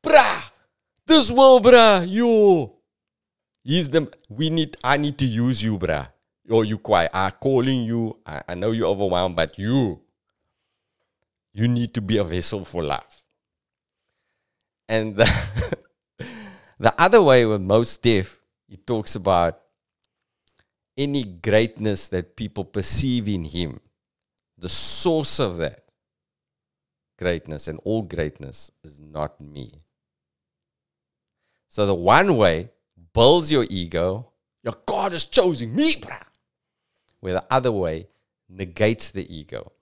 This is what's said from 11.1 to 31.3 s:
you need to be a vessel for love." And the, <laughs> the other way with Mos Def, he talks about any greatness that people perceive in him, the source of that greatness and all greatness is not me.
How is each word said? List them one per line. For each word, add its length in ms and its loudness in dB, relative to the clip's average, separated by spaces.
you 140 -2
need 260 -2
to 80 -6
be 160 -2
a 60 0
vessel 420 -6
for 180 -8
love." 400 -8
And 280 -4
the, 640 -2
<laughs> 640 -20
the 200 -6
other 220 4
way 240 6
with 160 -2
Mos 360 0
Def, 440 -2
he 100 -20
talks 360 -6
about 480 -2
any 260 -4
greatness 840 -2
that 280 -8
people 300 -10
perceive 640 -4
in 180 -4
him, 340 -8
the 120 -12
source 680 -2
of 180 -4
that 280 -8
greatness 480 -6
and 160 -12
all 180 -4
greatness 680 -10
is 160 -20
not 400 -10
me. 320 -18